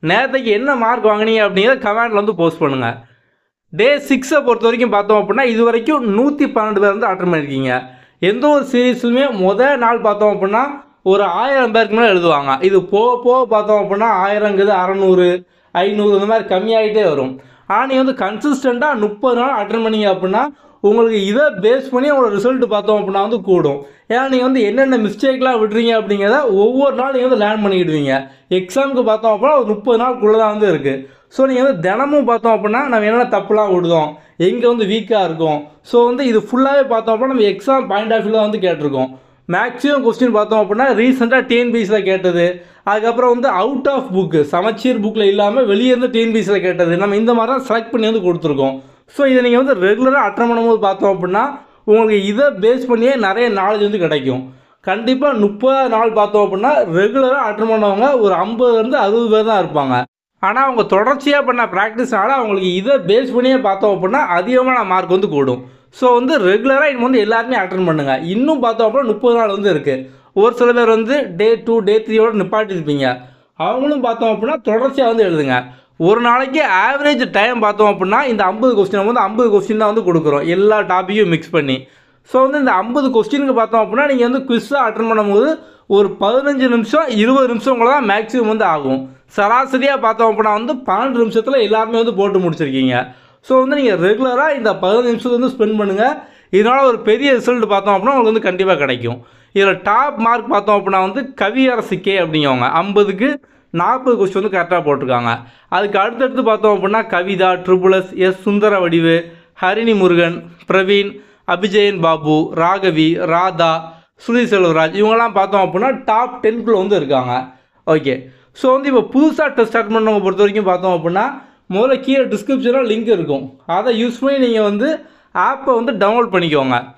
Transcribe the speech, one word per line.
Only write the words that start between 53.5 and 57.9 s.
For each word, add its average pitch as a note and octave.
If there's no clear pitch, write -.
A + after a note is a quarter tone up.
நாலேஜ் G#3
வந்து G3+
கிடைக்கும். C3
கண்டிப்பா B3+
முப்பதாவது B3+
நாள் A3+
பார்த்தோம் G#3
அப்படின்னா G3
ரெகுலரா C4
அட்டெண்ட் A3
பண்ணவங்க G#3